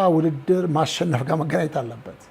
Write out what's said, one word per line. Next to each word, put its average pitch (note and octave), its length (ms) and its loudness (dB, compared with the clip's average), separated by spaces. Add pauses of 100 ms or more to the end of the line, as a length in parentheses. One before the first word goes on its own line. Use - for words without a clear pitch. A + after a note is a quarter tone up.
ውድድር D#3+ 640 2
ማሸነፍ D3+ 520 0
ጋር D#3+ 140 0
መገናኘት D#3 400 -2
አለበት። A2+ 420 -10 (120)